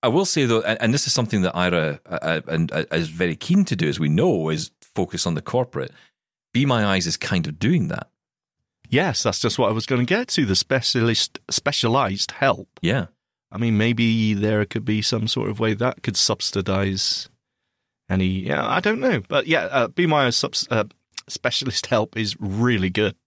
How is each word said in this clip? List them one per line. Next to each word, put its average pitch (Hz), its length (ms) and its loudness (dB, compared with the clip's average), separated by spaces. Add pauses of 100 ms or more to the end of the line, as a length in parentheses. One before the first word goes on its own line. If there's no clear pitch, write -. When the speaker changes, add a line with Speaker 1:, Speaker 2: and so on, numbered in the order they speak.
Speaker 1:
I 127 40 2
will 160 180 2
say, 151 200 0
though, 113 160 4
and, 110 200 -2
and 117 120 2
this 143 140 0
is - 60 0
something 110 300 0
that 90 100 0
Aira, 82 460 0 (100)
uh, 87 120 -4
uh, 80 260 -2
and, 82 240 -2
uh, 80 200 -2
is 80 180 -2
very 85 260 -2
keen 185 300 2
to - 100 -2
do, 85 120 0
as 71 120 -2
we 76 100 0
know, 87 400 2
is 80 220 -4 (100)
focus - 460 -4
on 85 80 -2
the 73 60 -4
corporate. 120 500 -4 (600)
Be 127 120 2
My 117 200 2
Eyes 95 200 2
is 82 120 -2
kind 85 300 0
of 78 120 -10
doing 123 300 2
that. - 200 -8 (800)
Speaker 2:
Yes, 147 340 0
that's 107 160 0
just - 200 0
what 110 100 4
I 110 40 0
was 110 120 -2
gonna 123 200 0
get 214 240 0
to, 147 160 0
the 95 100 2
specialist, - 840 0 (100)
specialized 120 840 0
help. 131 360 -2 (140)
Speaker 1:
Yeah. 101 240 0 (460)
Speaker 2:
I - 60 -12
mean, 113 200 2
maybe 113 560 2
there 107 320 2
could 107 200 -6
be 107 160 0
some 113 260 -2
sort 107 220 -2
of 107 100 -6
way 110 160 2
that 120 280 -4
could 101 140 -2
subsidize 98 1120 -2 (800)
any, 95 180 2
yeah, 92 400 -2
I 156 120 0
don't 214 200 0
know. 254 280 0
But - 200 0
yeah, 160 180 2
uh, 123 220 0
Be - 200 0
My 147 200 4
Eyes 120 100 0
subs-, - 340 -2
uh, 110 140 2 (440)
specialist - 560 -4
help 110 320 0
is 107 220 -2
really 104 500 2
good. 98 260 0 (100)